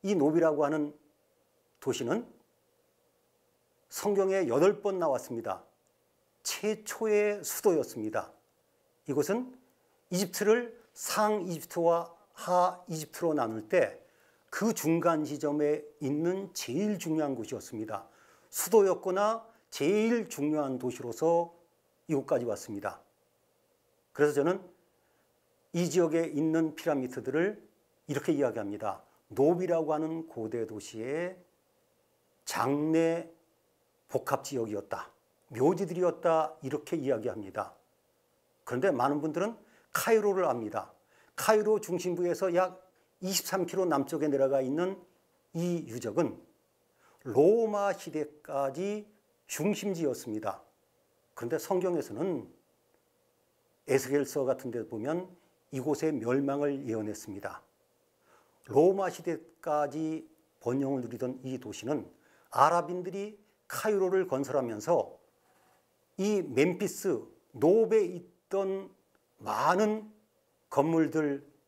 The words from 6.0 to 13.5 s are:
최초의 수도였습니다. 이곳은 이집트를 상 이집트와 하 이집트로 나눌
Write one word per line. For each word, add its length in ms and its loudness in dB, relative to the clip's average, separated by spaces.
최초의 1000 0
수도였습니다. 880 0
이곳은 480 0
이집트를 680 0
상 480 0
이집트와 720 0
하 540 2
이집트로 460 -4
나눌 340 -2